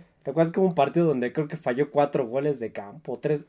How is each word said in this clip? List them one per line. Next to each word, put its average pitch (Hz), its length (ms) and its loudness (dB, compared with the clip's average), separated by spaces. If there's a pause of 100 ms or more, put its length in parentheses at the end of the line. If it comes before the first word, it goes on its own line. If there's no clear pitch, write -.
(240)
¿Te 143 80 -6
acuerdas 165 220 2
que 208 80 0
hubo 190 60 6
un 175 80 0
partido 143 300 4
donde 127 280 0
creo 151 160 -2
que 160 80 -10
falló 135 340 -2
cuatro 143 340 2
goles 135 360 -2
de 110 100 -6
campo, 110 500 -10
tres 147 280 -2